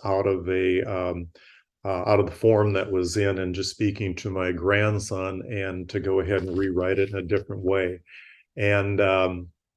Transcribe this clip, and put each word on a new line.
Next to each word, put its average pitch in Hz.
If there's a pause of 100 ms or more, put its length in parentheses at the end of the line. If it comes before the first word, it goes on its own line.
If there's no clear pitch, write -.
out 98
of 92
a, 92
um, 90 (540)
uh, 92
out 104
of 95
the 82
form 104
that 95
was 90
in 98
and 92
just 95
speaking 98
to -
my 92
grandson, 95 (100)
and 95
to 104
go 95
ahead 92
and 92
rewrite 92
it 98
in 101
a 95
different 98
way. 92 (560)
And, 101
um, 92 (280)